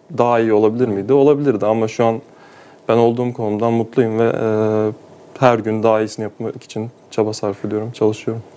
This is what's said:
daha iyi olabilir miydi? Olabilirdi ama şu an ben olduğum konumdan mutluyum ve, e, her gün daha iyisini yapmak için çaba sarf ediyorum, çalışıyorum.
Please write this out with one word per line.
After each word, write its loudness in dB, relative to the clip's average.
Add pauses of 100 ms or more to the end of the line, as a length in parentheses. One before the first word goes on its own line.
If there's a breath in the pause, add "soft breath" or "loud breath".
(180)
daha 4
iyi 2
olabilir 2
miydi? -2
Olabilirdi 2
ama 0
şu -2
an 0 (680 loud breath)
ben 2
olduğum 2
konumdan -2
mutluyum 0
ve, 4
e, -2 (920)
her 4
gün -2
daha 4
iyisini -6
yapmak -10
için -8 (200)
çaba -2
sarf -6
ediyorum, -6
çalışıyorum. -2 (140)